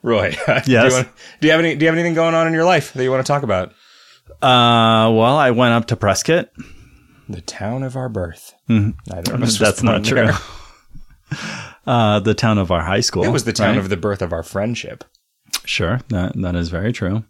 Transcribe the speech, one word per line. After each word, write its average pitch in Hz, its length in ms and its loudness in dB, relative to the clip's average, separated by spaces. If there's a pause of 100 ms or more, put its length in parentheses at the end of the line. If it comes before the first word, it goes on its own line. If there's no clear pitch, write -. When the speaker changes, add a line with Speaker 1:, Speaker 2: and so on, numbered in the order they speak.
Speaker 1:
Roy, 104 280 0
<laughs> - 160 -6
do 151 60 2 (140)
you - 0 -
Speaker 2:
Yes? 127 260 4
Speaker 1:
wanna, 127 160 0 (320)
do 151 60 0
you 156 60 4
have 160 80 4
any, 165 140 0
do 147 100 0
you 160 60 4
have 160 80 0
anything 170 160 -2
going 165 200 2
on 165 120 2
in 165 80 0
your 160 100 2
life 175 300 2
that 127 80 -4
you 127 80 0
wanna 131 120 0
talk 143 200 -2
about? 95 280 -2 (720)
Speaker 2:
Uh, 117 680 4
well, 113 240 4
I 139 140 4
went 120 240 4
up 117 140 0
to 117 80 0
Prescott. 110 520 0 (800)
Speaker 1:
The 90 140 -12
town 123 400 -8
of 131 140 -8
our 131 120 -6
birth. 90 460 -8 (140)
Speaker 2:
Mm-hmm. 107 220 2 (220)
Speaker 1:
Neither 90 220 -8
of 123 80 -2
us 113 160 0
Speaker 2:
That's 104 200 2
Speaker 1:
was - 60 -4
Speaker 2:
not 107 80 4
Speaker 1:
born - 120 0
Speaker 2:
true. 117 220 2
Speaker 1:
there. 101 120 0 (920)
Speaker 2:
<laughs> - 340 -10 (200)
Uh, 110 340 2
the 107 140 0
town 107 240 0
of 92 120 -2
our 85 120 2
high 92 180 0
school, 90 240 -2
Speaker 1:
It - 60 0
was 123 140 -2
the 113 100 -4
town 107 160 2
Speaker 2:
right? 104 80 2
Speaker 1:
of 95 100 -4
the 98 80 -2
birth 98 240 -4
of 87 120 -4
our 85 100 -6
friendship. - 600 -6 (640)
Speaker 2:
Sure, 101 340 -2 (100)
that, 92 280 -2
that 87 180 -4
is 85 140 -2
very 92 240 -4
true. 101 380 -4